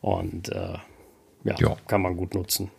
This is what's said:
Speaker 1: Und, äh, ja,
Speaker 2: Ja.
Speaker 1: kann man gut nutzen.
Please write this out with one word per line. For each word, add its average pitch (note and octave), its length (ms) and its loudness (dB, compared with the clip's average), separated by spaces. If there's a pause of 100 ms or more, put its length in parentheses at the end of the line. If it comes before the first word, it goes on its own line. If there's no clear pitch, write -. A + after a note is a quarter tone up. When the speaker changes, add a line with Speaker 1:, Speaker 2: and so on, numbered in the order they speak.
Speaker 1:
Und, - 480 -2
äh, - 300 -6 (640)
ja, G#2 140 2
Speaker 2:
Ja. - 180 6 (100)
Speaker 1:
kann G2+ 160 4
man F2+ 140 0
gut F2+ 180 -4
nutzen. F#2+ 440 -2